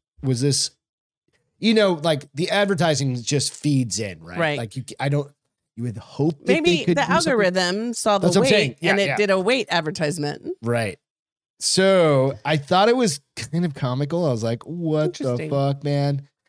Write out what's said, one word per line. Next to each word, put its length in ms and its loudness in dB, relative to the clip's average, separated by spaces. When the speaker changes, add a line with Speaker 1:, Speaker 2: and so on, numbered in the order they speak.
Speaker 1:
was 200 0
this, 300 0
you 140 2
know, 220 4
like, 400 -2
the 160 -2
advertising 720 0
just 320 -2
feeds 440 0
in, 240 -8
right? 160 -10
Speaker 2:
Right. 200 -2
Speaker 1:
Like, 180 -10
you, 80 -8
I 80 -2
don't, 240 -2
you 80 -8
would 120 -8
hope 440 -4
that 60 -12
they 140 4
Speaker 2:
Maybe 240 2
Speaker 1:
could 140 2
Speaker 2:
the 20 0
Speaker 1:
do 60 0
something. 260 0
Speaker 2:
algorithm 640 0
saw 240 0
the 80 0
Speaker 1:
That's 100 2
what 40 6
I'm 20 4
Speaker 2:
weight 80 2
Speaker 1:
saying. 300 2
Yeah, 100 0
Speaker 2:
and 100 2
it 60 2
Speaker 1:
yeah. 100 -2
Speaker 2:
did 140 2
a 100 2
weight 300 0
advertisement. 840 -4
Speaker 1:
Right. 360 -2
So 720 4
I 140 0
thought 320 2
it 60 4
was 240 0
kind 280 -4
of 100 -4
comical. 520 -2
I 60 2
was 100 -2
like, 240 -4
"What 480 -2
the 160 -8
Speaker 2:
Interesting. 200 -4
Speaker 1:
fuck, 320 0
man?" 460 -2